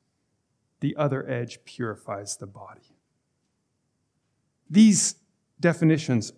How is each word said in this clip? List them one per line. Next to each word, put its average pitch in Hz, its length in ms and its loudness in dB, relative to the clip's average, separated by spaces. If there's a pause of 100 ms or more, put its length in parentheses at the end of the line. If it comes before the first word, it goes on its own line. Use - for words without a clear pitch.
(800)
the 143 160 -4
other 135 320 -2
edge 120 380 -8
purifies 104 720 -10
the - 100 -18
body. 98 480 -20 (1700)
These 208 460 6 (440)
definitions 156 800 0